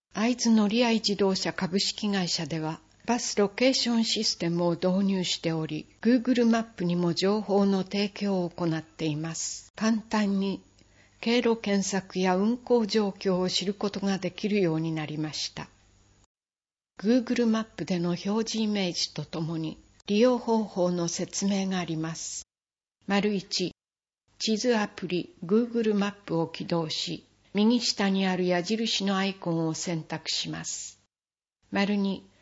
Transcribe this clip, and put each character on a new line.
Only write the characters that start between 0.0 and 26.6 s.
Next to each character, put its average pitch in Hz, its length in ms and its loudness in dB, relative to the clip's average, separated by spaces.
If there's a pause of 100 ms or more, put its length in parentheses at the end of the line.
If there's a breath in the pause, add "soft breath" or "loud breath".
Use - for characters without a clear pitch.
会 233 240 0
津 226 120 2
乗 214 200 6
合 233 240 4
自 208 240 0
動 190 180 4
車 180 160 -2
株 185 300 -2
式 - 280 -2
会 190 200 0
社 165 160 -2
で 156 160 -4
は、 160 180 -4 (260)
バ 233 140 0
ス - 180 -4
ロ 202 120 4
ケ 254 220 2
ー - 20 0
シ 240 160 0
ョ 240 60 2
ン 226 100 4
シ 220 180 -2
ス - 140 -2
テ 175 120 -2
ム 170 160 2
を 170 100 2
導 185 280 2
入 190 220 0
し - 140 -4
て 165 120 -2
お 160 140 -2
り、 151 220 -8 (140)
Google 240 440 4
マ 226 160 4
ッ - 20 -8
プ 185 220 -6
に 175 100 2
も 175 180 2
情 202 280 2
報 202 240 2
の 190 180 2
提 202 240 -2
供 196 380 -2
を 165 40 -4
行 175 180 -4
っ 160 140 0
て - 220 -10
い 151 140 0
ま 160 180 -6
す。 - 400 -10
簡 220 220 0
単 202 420 0
に 196 240 -2 (560 soft breath)
経 233 220 2
路 226 160 2
検 202 280 0
索 185 340 -4
や 185 180 2
運 214 180 2
行 240 300 2
状 208 240 0
況 190 300 0
を 180 100 0
知 180 160 -2
る 202 80 -2
こ 208 160 -4
と 202 100 -6
が 196 180 0
で 180 140 -4
き - 160 -6
る 202 140 2
よ 165 140 2
う 160 40 0
に 160 140 -2
な 156 120 -4
り 151 120 -8
ま 156 160 -4
し - 200 -8
た。 - 140 -10 (1300)
Google 240 440 2
マ 220 180 2
ッ - 20 -10 (100)
プ 170 80 -8
で 180 160 0
の 175 120 0
表 175 100 -2
示 220 380 -2
イ 214 80 0
メ 202 200 0
ー 175 60 -2
ジ - 200 -4
と 151 120 -8
と 165 160 -8
も 165 160 -4
に 156 200 -6 (300)
利 208 140 2
用 247 160 6
方 226 260 0
法 180 280 0
の 175 180 0
説 - 360 -4
明 196 220 0
が 190 100 -2
あ 180 60 -2
り 160 140 -4
ま 160 180 -4
す。 - 320 -10 (580)
丸 202 280 2
一、 185 420 -4 (600)
地 220 200 0
図 240 200 2
ア 208 120 0
プ - 180 -10
リ 175 260 -4 (120)
Google 226 500 2
マ 202 140 2
ッ 202 40 -6 (120)
プ 165 140 0
を 160 80 0
起 165 180 -10